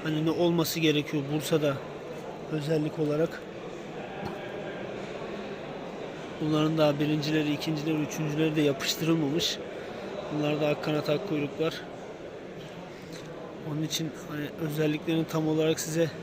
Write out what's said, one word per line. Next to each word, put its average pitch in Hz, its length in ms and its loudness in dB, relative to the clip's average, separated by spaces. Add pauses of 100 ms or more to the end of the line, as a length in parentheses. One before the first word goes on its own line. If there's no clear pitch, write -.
Hani 156 220 2
ne 160 40 4
olması 170 500 4
gerekiyor 151 420 4 (120)
Bursa'da 147 420 4 (760)
özellik 156 460 0
olarak. 151 420 2 (3000)
Bunların 156 380 4
daha 147 220 6
birincileri, 151 520 2
ikincileri, 151 500 0
üçüncüleri 156 540 0
de 156 40 4
yapıştırılmamış. 156 1000 2 (720)
Bunlar 151 280 2
da 151 80 4
ak 147 160 0
kanat, 151 260 2
ak 147 180 2
kuyruklar. 151 460 0 (2000)
Onun 151 120 0
için 156 280 0 (180)
hani 147 180 -4 (220)
özelliklerini 156 580 2
tam 156 220 0
olarak 156 320 4
size 160 300 2 (120)